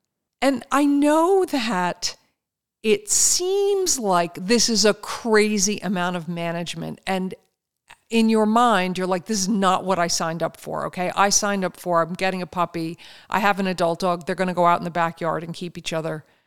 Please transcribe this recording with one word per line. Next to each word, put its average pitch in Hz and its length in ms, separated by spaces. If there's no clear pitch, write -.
And 262 280
I 285 140
know 311 640
that 214 720
it 214 280
seems 381 880
like 175 360
this 214 340
is 214 160
a 208 100
crazy 214 840
amount 180 360
of 170 120
management. 170 800
And 190 280
in 226 200
your 220 180
mind, 208 520
you're 185 80
like, 185 200
"This 220 140
is 185 80
not 185 360
what 185 140
I 170 100
signed 165 340
up 160 140
for, 156 300
okay? 180 280
I 202 140
signed 202 360
up 175 140
for, 170 240
I'm 165 120
getting 185 280
a 170 40
puppy. 170 520
I 190 120
have 202 200
an 190 60
adult 170 340
dog. 175 260
They're 190 80
gonna 180 200
go 175 120
out 170 140
in - 40
the 175 60
backyard 165 540
and 170 100
keep 175 240
each - 140
other 156 320